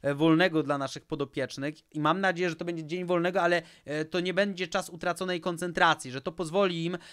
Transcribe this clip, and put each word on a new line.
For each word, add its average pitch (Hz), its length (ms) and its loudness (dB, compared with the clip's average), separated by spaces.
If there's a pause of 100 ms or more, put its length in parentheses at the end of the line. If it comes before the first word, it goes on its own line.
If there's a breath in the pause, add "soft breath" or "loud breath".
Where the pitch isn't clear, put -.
e, 143 120 -2
wolnego 160 480 4
dla 139 160 -2
naszych 139 280 -8
podopiecznych 139 880 -6
i 151 60 -4
mam 160 200 2
nadzieję, 180 300 0
że 160 60 -6
to 175 80 -8
będzie 170 200 -6
dzień 175 200 -6
wolnego, 180 380 2
ale, 170 200 2 (220 loud breath)
e, 151 200 -4
to 170 160 -2
nie 180 140 -2
będzie 185 340 0
czas 190 220 -4
utraconej 180 500 -4
koncentracji, 170 720 2
że 131 100 -6
to 185 120 -6
pozwoli 175 520 0
im, 175 140 -2 (140)